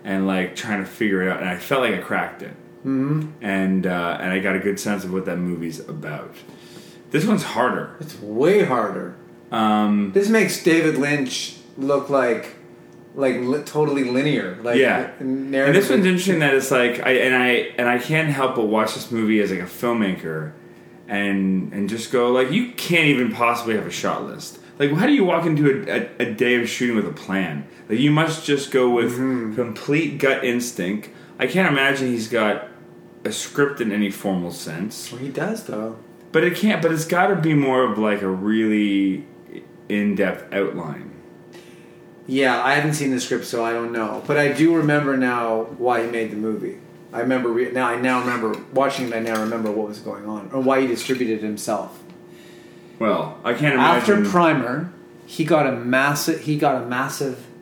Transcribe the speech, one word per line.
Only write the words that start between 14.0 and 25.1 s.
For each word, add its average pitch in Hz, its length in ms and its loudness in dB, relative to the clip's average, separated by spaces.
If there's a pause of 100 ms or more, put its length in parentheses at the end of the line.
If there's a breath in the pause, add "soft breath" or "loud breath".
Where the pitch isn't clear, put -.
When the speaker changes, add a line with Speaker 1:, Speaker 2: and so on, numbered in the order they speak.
Speaker 2:
linear. 123 580 0
Like, 120 180 2
Speaker 1:
Yeah. 104 320 2 (100)
Speaker 2:
narratively. 135 460 0
Speaker 1:
And 147 80 6
this 196 140 4
one's 214 160 4
interesting 180 340 2
that 143 140 4
it's 131 180 2
like, 123 340 2
I, 131 60 2
and 127 220 4
I, 127 140 4 (300)
and 123 100 2
I 123 120 2
can't 156 280 0
help 135 300 0
but 113 80 0
watch 110 300 0
this - 160 -10
movie 110 280 2
as, 98 100 2
like, 92 120 -2
a - 20 -6
filmmaker 92 880 -4 (560 loud breath)
and, 98 640 -2
and 101 160 -4
just 113 240 -6
go, 123 220 2
like, 131 180 2
you 247 220 0
can't 165 320 2
even 123 260 2
possibly 113 440 0
have 90 120 -2
a 87 40 -8
shot - 340 -4
list. - 340 -14 (180 loud breath)
Like, 143 140 2
how 175 160 2
do 294 60 6